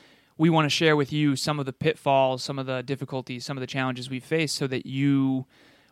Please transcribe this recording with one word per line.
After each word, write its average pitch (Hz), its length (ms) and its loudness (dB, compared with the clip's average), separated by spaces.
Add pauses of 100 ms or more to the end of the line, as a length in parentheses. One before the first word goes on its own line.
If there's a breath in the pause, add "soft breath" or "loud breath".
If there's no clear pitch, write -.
(380)
we 165 120 6
wanna 156 180 4
share 156 280 4
with 143 160 0
you 147 240 2
some 151 220 -2
of 139 80 -4
the 131 60 -6
pitfalls, 135 720 0
some 139 160 -8
of 131 80 -6
the 131 160 -4
difficulties, 127 640 -8
some 139 100 -8
of 131 40 -8
the 127 60 -8
challenges 127 440 -4
we've 131 140 -8
faced 160 320 -2
so 147 100 -2
that 127 180 -4
you, 135 640 2 (440)